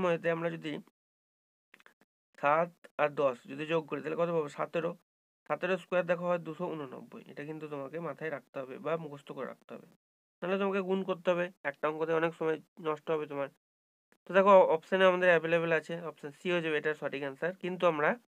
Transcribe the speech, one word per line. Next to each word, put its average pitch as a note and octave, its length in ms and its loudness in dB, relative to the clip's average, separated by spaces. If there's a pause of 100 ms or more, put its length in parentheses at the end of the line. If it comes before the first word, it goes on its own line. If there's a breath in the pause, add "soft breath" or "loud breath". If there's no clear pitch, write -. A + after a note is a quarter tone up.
ওয়েতে E3+ 280 0
আমরা E3 200 -4
যদি D#3+ 160 -10 (1700)
সাত D#3+ 320 2 (300)
আর D3+ 80 2 (120)
দশ C3 140 2 (160)
যদি C#3 120 -10 (100)
যোগ E3 160 0
করি, D3 140 -6
তাহলে D#3 180 -6
কত E3+ 160 0
পাবো? D3 120 -2 (100)
সতেরো। D#3+ 320 -4 (580)
সতেরো F3 340 -2
স্কোয়ার F3+ 280 0
দেখো F3 180 -2
হয় F3 180 0
দুশো D#3+ 260 -8
ঊননব্বই। B2+ 580 -12
এটা C3+ 180 -14
কিন্তু D#3 240 -12
তোমাকে C#3 240 -10 (100)
মাথায় D#3 280 -8
রাখতে - 260 -16
হবে C3 140 -12 (100)
বা D3+ 80 -2 (100)
মুখস্থ C#3+ 340 -14
করে B2 140 -8
রাখতে - 240 -20
হবে, - 120 -20 (520)
নাহলে F#3 220 -2
তোমাকে G3 280 0
গুণ F#3+ 100 2 (100)
করতে F3 220 -2
হবে। F3 140 0 (240)
একটা - 200 -6
অঙ্কতে D#3 300 -2
অনেক E3 200 2
সময় D#3+ 180 0 (300)
নষ্ট D3+ 260 -4
হবে D3+ 180 -2
তোমার। C#3 180 -6 (760)
তো - 120 -18
দেখো, G3 160 10 (220)
অপশানে F#3+ 360 2
আমাদের F3+ 220 4
অ্যাভেলেবল E3 460 2
আছে, D#3 140 -8 (160)
অপশান D3 300 -12
সি - 140 -6
হয়ে F3 120 0
যাবে D#3 140 0
এটার D3+ 220 -2
সঠিক C#3 240 -6
অ্যান্সার, C#3+ 280 -6 (100)
কিন্তু F3+ 280 -4
আমরা D3+ 180 2 (180)